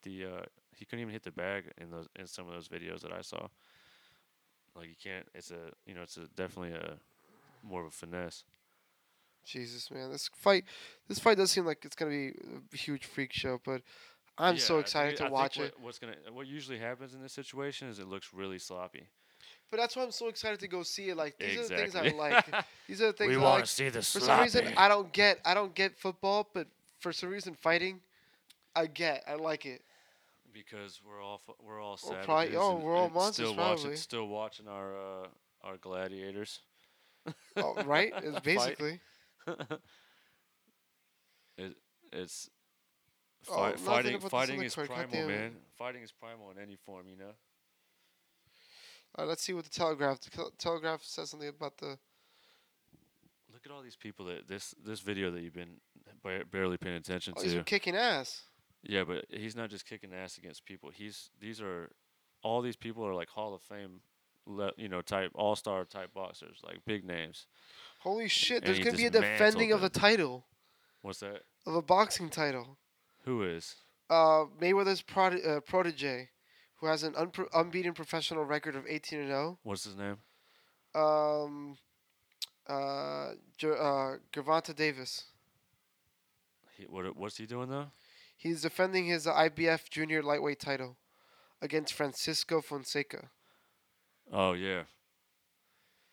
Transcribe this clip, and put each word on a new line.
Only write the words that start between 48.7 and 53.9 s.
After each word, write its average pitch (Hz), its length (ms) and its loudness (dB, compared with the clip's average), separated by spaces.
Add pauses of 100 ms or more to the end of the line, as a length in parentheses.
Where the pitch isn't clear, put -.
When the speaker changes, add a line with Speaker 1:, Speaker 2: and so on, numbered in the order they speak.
Speaker 2:
All 160 80 -6
right, 156 60 -2
let's 165 120 -2
see 185 120 -4
what 170 100 -4
the - 60 -20
Telegraph, 147 520 0
the - 100 -18
Tel-, 165 260 -8
Telegraph 160 460 -2
says - 260 -10
something 151 200 -10
about 143 280 -10
the 143 200 -10 (1600)
Speaker 1:
Look 120 120 -20
at 139 60 -18
all 143 100 -16
these 123 140 -20